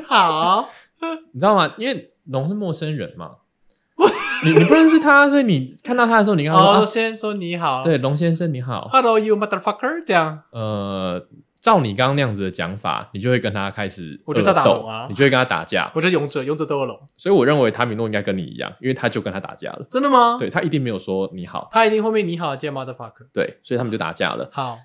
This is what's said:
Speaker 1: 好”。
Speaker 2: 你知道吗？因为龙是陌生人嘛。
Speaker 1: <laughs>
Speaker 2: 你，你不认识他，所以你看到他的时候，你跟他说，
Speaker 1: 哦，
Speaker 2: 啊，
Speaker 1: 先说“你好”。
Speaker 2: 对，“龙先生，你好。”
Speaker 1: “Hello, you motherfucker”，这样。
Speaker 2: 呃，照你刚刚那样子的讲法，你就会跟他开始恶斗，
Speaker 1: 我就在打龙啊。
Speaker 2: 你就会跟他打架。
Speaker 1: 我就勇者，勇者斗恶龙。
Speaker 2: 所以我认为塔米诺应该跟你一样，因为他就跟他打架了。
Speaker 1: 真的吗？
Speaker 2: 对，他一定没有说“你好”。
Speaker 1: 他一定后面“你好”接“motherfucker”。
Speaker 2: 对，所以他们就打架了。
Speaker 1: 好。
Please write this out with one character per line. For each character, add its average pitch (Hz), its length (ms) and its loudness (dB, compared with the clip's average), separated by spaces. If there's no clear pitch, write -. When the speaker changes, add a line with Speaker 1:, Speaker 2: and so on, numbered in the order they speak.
Speaker 1:
好”。 180 640 2
Speaker 2:
你 123 60 -10
知 156 60 0
道 214 100 6
吗？ 165 220 2
因 220 80 -6
为 247 280 -6
龙 135 220 -4
是 190 60 -4
陌 202 180 -4
生 156 240 -6
人 104 220 -8
嘛。 82 200 -16
Speaker 1:
<laughs> - 500 0
Speaker 2:
你， 160 120 4
你 170 80 8
不 269 80 6
认 320 160 8
识 320 100 6
他， 285 300 6
所 285 100 4
以 277 40 2
你 139 400 0
看 247 120 -2
到 247 100 4
他 226 120 4
的 214 60 6
时 202 60 2
候， 202 60 4
你 147 80 2
跟 151 80 0
他 170 60 6
说， 190 100 8
Speaker 1:
哦， 202 40 8
Speaker 2:
啊， 214 40 4
Speaker 1:
先 226 300 -2
说 214 200 -6
“你 175 220 -6
好”。 143 260 -2
Speaker 2:
对 156 160 2
，“龙 135 160 -2
先 165 200 0
生， 165 180 -2
你 127 80 -6
好。” 123 300 -8
Speaker 1:
“Hello, 233 280 4
you 214 160 0
motherfucker”， 208 720 -4
这 202 80 -2
样。 156 380 0
Speaker 2:
呃， 98 760 -6
照 220 180 4
你 110 160 -2
刚 127 120 0
刚 139 80 0
那 143 60 0
样 117 140 -2
子 98 80 -4
的 95 80 -4
讲 90 260 -8
法， 76 360 -6
你 101 60 -10
就 113 100 -4
会 123 100 2
跟 101 140 -4
他 98 180 -6
开 101 160 -8
始 82 380 -14
恶 151 80 -8
斗， - 0 -
Speaker 1:
我 - 0 -
就 123 80 0
在 190 120 2
打 151 120 2
龙 110 240 2
啊。 110 180 -10
Speaker 2:
你 98 80 -10
就 131 80 2
会 139 60 6
跟 127 80 2
他 127 80 2
打 82 180 -4
架。 90 320 -4
Speaker 1:
我 - 60 -4
就 175 80 2
勇 147 180 0
者， 135 160 -6
勇 147 140 -4
者 151 80 -4
斗 143 140 -4
恶 135 60 -2
龙。 120 140 -10
Speaker 2:
所 - 160 -2
以 202 40 4
我 127 100 4
认 147 140 4
为 120 120 4
塔 120 140 -2
米 113 100 -6
诺 113 100 -4
应 107 60 -4
该 104 100 -2
跟 98 140 -4
你 95 60 -4
一 64 140 -10
样， 60 260 -10
因 127 60 -4
为 131 60 -2
他 127 140 -4
就 156 140 -4
跟 - 100 -8
他 95 80 -8
打 - 160 -14
架 - 160 -12
了。 - 180 -14
Speaker 1:
真 254 120 -4
的 285 80 0
吗？ 240 280 4
Speaker 2:
对， - 120 -4
他 - 120 -2
一 175 60 -2
定 147 140 -2
没 123 80 -4
有 101 100 -6
说 95 360 -4
“你 90 100 -12
好”。 - 260 -12
Speaker 1:
他 226 140 4
一 220 40 4
定 214 140 0
后 220 80 -2
面 214 160 0
“你 170 100 -6
好” 160 180 -6
接 147 140 -8
“motherfucker”。 127 640 -14
Speaker 2:
对， - 320 -4
所 - 100 -6
以 123 40 0
他 123 60 -2
们 117 80 -4
就 110 60 -4
打 85 140 -4
架 85 220 -2
了。 - 180 -8
Speaker 1:
好。 123 320 -8